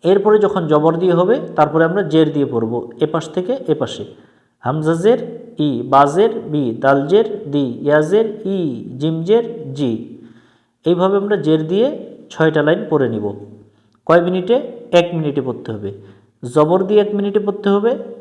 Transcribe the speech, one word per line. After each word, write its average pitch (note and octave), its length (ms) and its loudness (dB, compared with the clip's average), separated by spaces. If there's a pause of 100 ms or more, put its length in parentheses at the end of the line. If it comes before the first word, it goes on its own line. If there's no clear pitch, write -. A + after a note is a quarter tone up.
এরপরে G3+ 340 4
যখন F#3+ 280 0
জবর D3+ 300 4
দিয়ে F3+ 160 2
হবে F#3+ 280 2 (160)
তারপরে D#3 280 4
আমরা F3+ 180 0
জের D#3 300 2
দিয়ে C#3+ 140 0
পড়ব, A#2 440 -4 (100)
এপাশ D#3 280 -2
থেকে F#3 300 -4 (100)
এপাশে। B2+ 360 -4 (540)
হামজা D#3 360 -2
জের G3+ 240 2 (400)
ই, C3 320 -2
বা C#3 160 6
জের F#3 340 2
বি, C#3 400 -2
দাল C#3 260 2
জের G3+ 440 0
দি, C#3 300 -2
ইয়া D3 220 2
জের G#3 440 -2
ই, E3+ 420 -4 (100)
জিম D#3+ 240 -4
জের G#3 520 -2
জি। C3 460 -4 (640)
এইভাবে F3+ 320 2
আমরা G3+ 200 0
জের D#3 320 0
দিয়ে A3+ 480 -2 (140)
ছয়টা D#3+ 320 2
লাইন F3 280 0
পড়ে C#3+ 180 2
নিব। G#2 240 -4 (760)
কয় E3+ 160 4
মিনিটে? F#3 720 -2
এক F3 220 2
মিনিটে C#3+ 280 -2
পড়তে A#2+ 300 -6
হবে। G2+ 200 -8 (640)
জবর D#3+ 280 4
দিয়ে G#3 180 4
এক G#3 140 -2
মিনিটে G3+ 260 0
পড়তে G3+ 280 -2
হবে G3+ 300 2 (220)